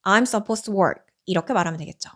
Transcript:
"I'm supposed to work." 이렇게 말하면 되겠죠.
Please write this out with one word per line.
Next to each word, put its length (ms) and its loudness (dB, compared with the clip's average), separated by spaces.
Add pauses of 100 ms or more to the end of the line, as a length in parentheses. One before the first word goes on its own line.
"I'm 200 4
supposed 420 -2
to 100 -6
work." 280 2 (240)
이렇게 260 -2
말하면 260 0
되겠죠. 380 -14